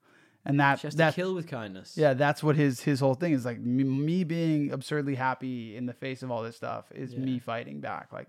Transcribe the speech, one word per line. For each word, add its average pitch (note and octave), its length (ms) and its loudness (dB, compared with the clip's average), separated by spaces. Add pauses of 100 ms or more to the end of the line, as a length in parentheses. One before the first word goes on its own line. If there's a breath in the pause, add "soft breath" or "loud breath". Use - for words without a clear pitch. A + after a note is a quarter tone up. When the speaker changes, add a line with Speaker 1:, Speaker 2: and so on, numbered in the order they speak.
(440 soft breath)
Speaker 1:
And C#3+ 160 2
that, C#3 200 4
Speaker 2:
She D3+ 60 -8
has D3 80 -8
to D3+ 40 0
Speaker 1:
that D#3+ 160 4
Speaker 2:
kill F#3 200 -2
with E3 120 -6
kindness. G#2 520 -10
Speaker 1:
Yeah, D3 160 6
that's C#3+ 280 2
what D3+ 140 4
his, C#3 240 4
his C#3 200 2
whole C3+ 140 4
thing E3 180 0
is, B2 120 2
like, A#2+ 160 -4
me, B2 240 2
me D3 400 2
being D#3 460 2
absurdly C#3 440 -2
happy B2+ 640 -4
in B2 80 -6
the B2 80 -4
face C3 300 -8
of B2+ 80 -8
all A2+ 120 -2
this A2+ 140 -10
stuff - 380 -8
is B2+ 180 -10
Speaker 2:
Yeah. B2 80 -6
Speaker 1:
me C3 180 0
fighting A#2+ 420 -8
back. G2+ 320 -8
Like, - 160 -12